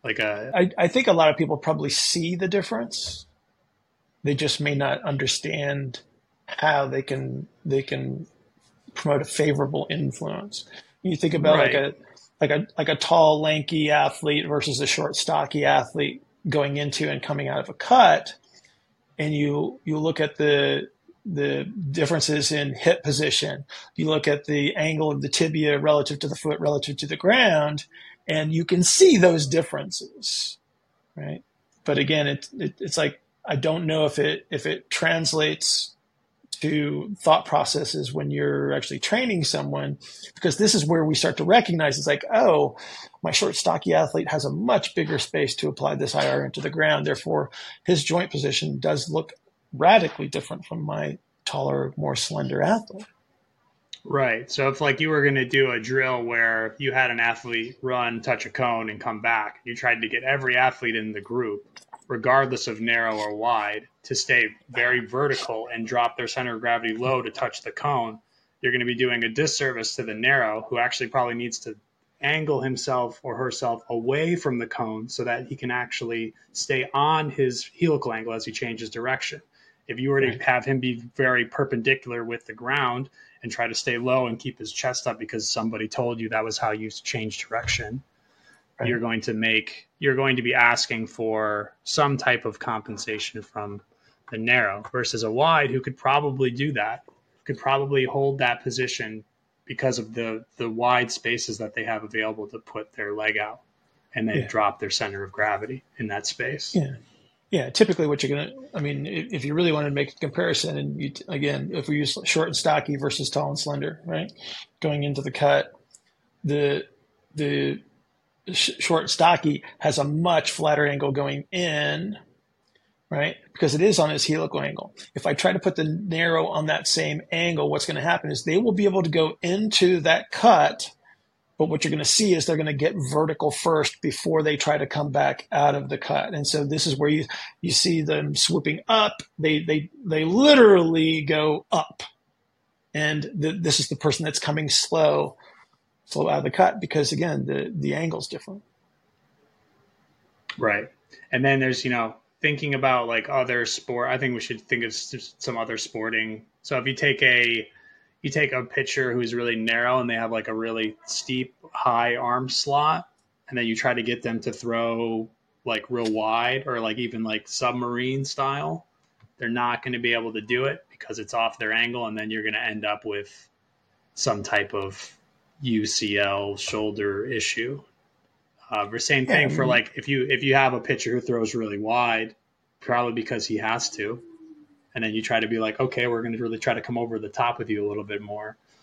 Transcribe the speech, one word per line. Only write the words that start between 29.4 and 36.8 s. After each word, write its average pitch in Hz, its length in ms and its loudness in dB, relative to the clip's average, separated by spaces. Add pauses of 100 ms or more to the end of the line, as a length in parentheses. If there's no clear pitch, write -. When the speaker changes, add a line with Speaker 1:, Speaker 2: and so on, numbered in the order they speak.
Speaker 2:
differences, - 1120 -4 (580)
right? 147 280 -10 (420)
But 143 140 2
again, 147 280 2
it, 139 300 -6
it, 175 220 -6
it's - 180 -4
like, 165 240 -2 (240)
I 196 100 -2
don't 160 300 0
know 156 200 2
if 147 120 0
it, 151 320 0
if 147 160 -6
it - 240 -6
translates 160 1000 0 (720)
to 151 580 -2